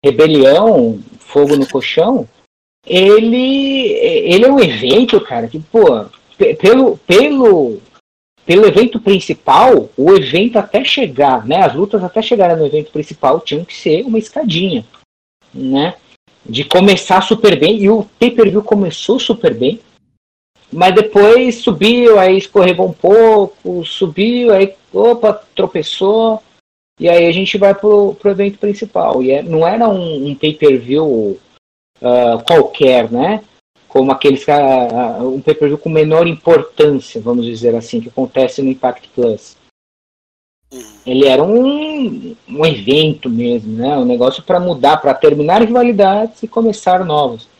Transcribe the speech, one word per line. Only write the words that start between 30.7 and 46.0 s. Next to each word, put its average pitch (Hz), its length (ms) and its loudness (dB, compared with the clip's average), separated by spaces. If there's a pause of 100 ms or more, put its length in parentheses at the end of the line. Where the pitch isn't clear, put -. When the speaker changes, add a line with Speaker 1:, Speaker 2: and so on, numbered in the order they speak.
Speaker 1:
ah, 120 440 0
qualquer, 127 680 2
né, 170 320 -4 (440)
como 135 240 0
aqueles 135 340 0
que, 151 60 0
ah, 135 400 2
ah, 117 320 -6
um 131 180 -6
pay-per-view 151 380 -2
com - 100 -8
menor 156 380 2
importância, 151 920 0
vamos 120 260 -4
dizer 117 280 -2
assim, 117 260 -6
que 117 100 -14
acontece 131 520 -4
no 135 80 -2
Impact 131 400 -6
Plus. 117 480 -6 (1120)
Speaker 2:
Uhum. 113 320 -20
Speaker 1:
Ele 131 220 2
era 135 160 4
um, 269 960 -2 (100)
um 143 160 -6
evento 143 640 -2
mesmo, 117 480 -4
né? 135 220 -4
Um 127 80 -2
negócio 123 380 -2
pra 180 160 -2
mudar, 151 380 0
pra 139 180 -2
terminar 151 460 2
rivalidades 220 840 0